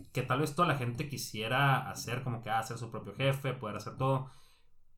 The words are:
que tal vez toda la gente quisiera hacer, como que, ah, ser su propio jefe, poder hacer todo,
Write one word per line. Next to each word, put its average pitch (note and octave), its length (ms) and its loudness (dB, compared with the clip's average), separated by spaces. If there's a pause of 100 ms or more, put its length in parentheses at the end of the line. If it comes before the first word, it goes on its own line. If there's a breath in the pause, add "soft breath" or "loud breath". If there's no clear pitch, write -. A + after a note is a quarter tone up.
(140)
que B2+ 100 2
tal C3 180 2
vez D3+ 140 0
toda F3 120 6
la C#3+ 100 4
gente A#2+ 320 -2
quisiera B2 800 2
hacer, A#2+ 340 -4
como A#2+ 180 -2
que, G#2 80 -8
ah, A2 140 2
ser A#2 140 -6
su A#2+ 140 -8
propio G#2 240 -8
jefe, C3+ 380 2
poder G#2 220 -6
hacer - 220 -8
todo, C3+ 320 2 (680 loud breath)